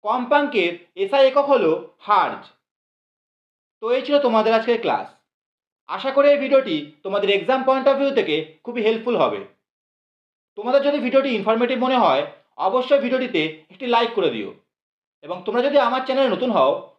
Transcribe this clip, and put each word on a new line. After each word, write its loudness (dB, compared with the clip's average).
কম্পাঙ্কের 0
এসআই 2
একক 2
হলো 2
হার্জ। 0
তো -10
এই -2
ছিল 0
তোমাদের 2
আজকের 0
ক্লাস। -2
আশা -6
করি 4
এই 4
ভিডিওটি 2
তোমাদের -2
এক্সাম 0
পয়েন্ট 2
অফ 4
ভিউ 0
থেকে -2
খুবই -6
হেল্পফুল 0
হবে। -4
তোমাদের 2
যদি 0
ভিডিওটি 2
ইনফরমেটিভ 0
মনে 0
হয়, 2
অবশ্যই 2
ভিডিওটিতে -2
একটি -14
লাইক 0
করে 0
দিও। -8
এবং -10
তোমরা -2
যদি 2
আমার -2
চ্যানেলে 0
নতুন -2
হও 4